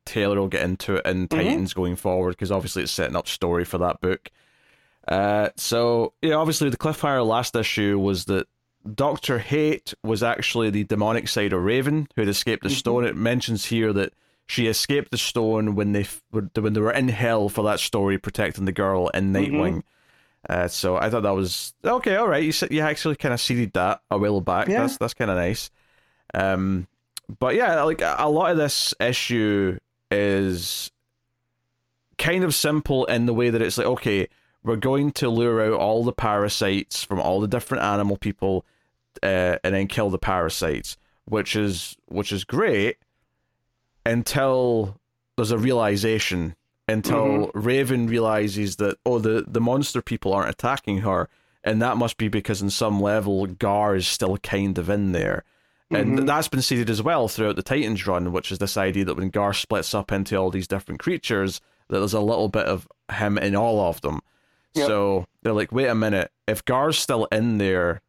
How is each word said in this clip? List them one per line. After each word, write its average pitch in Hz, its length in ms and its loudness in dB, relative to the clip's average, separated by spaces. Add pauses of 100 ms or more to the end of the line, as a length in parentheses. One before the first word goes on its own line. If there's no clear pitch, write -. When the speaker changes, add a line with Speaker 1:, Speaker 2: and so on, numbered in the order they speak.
Speaker 1:
Taylor 101 340 0
will 98 80 2
get 92 160 -2
into 92 320 -2
it - 100 -2
in 92 220 0
Speaker 2:
Mm-hmm. 160 120 -2
Speaker 1:
Titans 208 340 0
going 90 240 -2
forward, 92 400 -2
'cause 98 140 -4
obviously 92 320 -2
it's - 100 -4
setting 78 240 -2
up 85 100 -4
story 87 380 -2
for - 120 -4
that 87 220 0
book. - 320 -2 (800)
Uh, 104 480 2
so, 117 640 0
you 160 80 2
know, 151 100 2
obviously 156 300 0
the 117 80 -2
cliffhanger 143 500 0
last 113 260 0
issue 104 460 0
was 95 260 0
that 95 220 0 (480)
Doctor 139 440 0
Hate 151 540 0 (120)
was 110 180 0
actually 117 460 0
the 104 160 0
demonic 107 420 0
side 104 240 0
of 92 100 0
Raven 135 540 0
who 117 60 0
had 101 80 2
escaped 101 340 -2
the 95 60 -2
Speaker 2:
Mm-hmm. 127 80 -2
Speaker 1:
stone. 120 260 0
It 113 140 -2
mentions 117 480 -2
here 113 260 0
that 98 220 -2 (320)
she 117 220 -2
escaped 139 440 0
the 120 60 -2
stone 110 580 0
when 104 160 2
they 101 120 2
f-, - 280 -12
when 104 220 -4
they 107 260 0
were 107 140 2
in 131 160 2
hell 110 400 0
for 107 160 -2
that 104 160 0
story 98 360 0
protecting - 460 -4
the 95 80 0
girl 95 380 2
in 98 240 0
Speaker 2:
Mm-hmm. 98 200 2
Speaker 1:
Nightwing. 92 300 0 (640)
Uh, 87 220 0
so 92 260 0
I 101 140 0
thought 110 140 0
that 101 120 2
was, 95 380 -4 (100)
okay, 233 320 0
all 220 120 2
right, 156 160 2
you 156 60 0
s-, - 220 -2
you 151 80 0
actually 151 380 -2
kinda 123 200 -2
seeded 120 360 -2
that 95 360 0
a 107 80 0
while 101 220 2
back. 92 300 0
Speaker 2:
Yeah. 214 120 2
Speaker 1:
That's, 269 160 -2
that's 117 160 -4
kinda 104 220 -2
nice. 90 340 -2 (640)
Um, 95 540 0 (520)
but 127 160 0
yeah, 180 280 2
like, 160 160 0
a, 80 200 0
a 151 100 2
lot 165 220 2
of 170 60 2
this - 440 0
issue 107 760 2 (320)
is 98 800 0 (1300)
kind 180 280 2
of 156 100 2
simple 147 500 0
in 117 200 0
the 120 80 2
way 120 160 2
that 113 120 2
it's 95 160 0
like, 120 100 0
okay, 107 420 0 (340)
we're 113 140 0
going 135 360 0
to 139 140 -2
lure 117 340 2
out 110 200 2
all 110 240 2
the 120 80 0
parasites 104 920 -2
from 95 160 -4
all 95 220 0
the 107 60 0
different 123 360 -4
animal 101 320 0
people, 95 480 -2 (600)
uh, 90 400 2
and 92 120 0
then 98 120 0
kill 104 220 -2
the 92 100 -2
parasites, 80 760 -2 (300)
which 107 320 -2
is, 98 480 -2
which 98 260 -6
is 98 140 -4
great 127 520 0 (1080)
until 120 920 2 (360)
there's 110 160 0
a 117 60 2
realization, 107 960 2 (320)
until 110 300 0 (300)
Speaker 2:
Mm-hmm. - 120 -8
Speaker 1:
Raven 123 480 2
realizes 107 680 0
that, 101 280 0
oh, 120 140 4
the, 110 280 2
the 113 140 0
monster 123 400 0
people 98 320 -2
aren't 95 160 0
attacking 120 500 -2
her, 92 300 0 (340)
and 110 180 2
that 120 160 0
must 117 200 0
be 113 100 0
because 101 340 -2
in 98 80 0
some 104 320 0
level 101 440 2
Gar 101 500 0
is 92 120 0
still 95 300 0
kind 98 400 -2
of 85 120 -2
in 101 220 0
there. 50 320 -2 (460)
And 113 280 0
Speaker 2:
Mm-hmm. 135 80 0
Speaker 1:
that's 151 240 0
been 131 120 -2
seeded 120 280 0
as 110 120 0
well 135 260 0
throughout 104 280 -2
the 95 80 -4
Titans 113 420 -2
run, 90 280 0
which - 180 -4
is 92 80 -6
this 98 180 -2
idea 98 280 2
that 87 100 -2
when 92 140 -2
Gar 101 240 0
splits - 400 -2
up 101 180 -2
into 98 240 -2
all 95 140 2
these 92 180 -4
different - 320 -6
creatures, 98 640 -2 (260)
that - 120 -2
there's 98 140 0
a 110 60 0
little 104 300 0
bit 104 160 0
of 90 220 -2 (240)
him 104 260 -2
in 98 180 0
all 110 240 2
of - 220 0
them. 73 200 -4 (520)
Speaker 2:
Yep. 143 140 0
Speaker 1:
So 101 400 0 (140)
they're 113 120 0
like, 104 180 0
"Wait 131 160 2
a 120 80 2
minute, 107 340 0 (160)
if 107 200 -2
Gar's 143 340 2
still 117 320 0
in 110 260 2
there 92 520 2